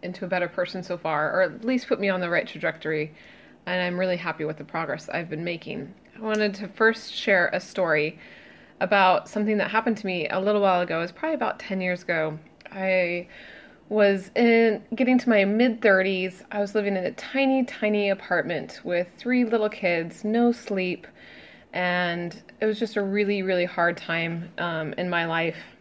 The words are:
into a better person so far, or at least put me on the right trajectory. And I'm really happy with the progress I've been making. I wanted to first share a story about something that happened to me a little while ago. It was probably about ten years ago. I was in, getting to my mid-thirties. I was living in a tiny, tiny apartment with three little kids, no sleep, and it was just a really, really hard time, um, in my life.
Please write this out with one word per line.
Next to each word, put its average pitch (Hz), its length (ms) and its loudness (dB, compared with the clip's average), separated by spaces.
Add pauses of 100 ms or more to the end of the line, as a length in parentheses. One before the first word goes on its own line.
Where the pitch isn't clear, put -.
into 180 200 -10
a 185 40 -8
better 180 200 -2
person 180 360 -4
so 175 160 -8
far, 156 340 -2
or 185 80 2
at 165 240 -2
least 254 220 0
put - 120 0
me 196 100 0
on 185 120 0
the 175 80 -2
right 170 180 0
trajectory. 156 640 -4 (540)
And 180 160 -2
I'm 180 180 -2
really 185 180 0
happy 165 280 -4
with 156 120 -4
the - 60 -14
progress 156 460 -6
I've 170 220 -4
been 156 120 -6
making. 170 480 -8 (240)
I 220 60 -16
wanted 214 340 0
to 196 120 -10
first 226 440 2
share 185 420 2
a 185 60 -2
story 160 600 0 (600)
about 185 480 4
something 214 300 0
that - 140 0
happened 220 260 0
to - 80 -10
me 180 240 -2
a 190 100 0
little 202 220 2
while 185 200 4
ago. 165 180 -2
It - 20 -2
was 175 100 -4
probably 320 220 -4
about 247 240 -2
ten 190 240 -6
years 180 220 -2
ago. 156 340 -2 (340)
I 185 560 0 (640)
was 202 460 4
in, 226 480 4 (100)
getting 254 240 4
to 247 120 2
my 208 140 6
mid-thirties. 196 1080 2
I 208 80 -4
was 202 160 -2
living 202 200 0
in 185 100 -2
a - 80 -2
tiny, 269 520 0
tiny 208 460 0
apartment 170 720 -2
with 175 240 -2 (100)
three 247 260 2
little 214 260 2
kids, 170 540 -2
no 233 280 4
sleep, 190 560 -4 (680)
and 175 680 -2 (220)
it 214 60 2
was 214 100 0
just 220 180 -4
a 208 60 0
really, 202 400 0
really 180 240 0
hard 175 320 0
time, 165 640 -4
um, 160 340 -4
in 180 160 -4
my 170 160 0
life. 165 320 -2 (240)